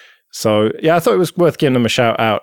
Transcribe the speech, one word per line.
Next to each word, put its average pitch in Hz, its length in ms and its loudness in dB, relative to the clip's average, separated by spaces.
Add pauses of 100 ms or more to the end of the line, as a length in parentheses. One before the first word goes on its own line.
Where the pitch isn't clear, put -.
(320)
So, 107 400 0 (100)
yeah, 160 140 2
I - 20 2
thought 208 160 0
it 185 40 0
was 175 180 -2
worth 170 220 0
giving 135 160 0
them 120 100 0
a 110 60 0
shout 117 280 0
out 110 240 0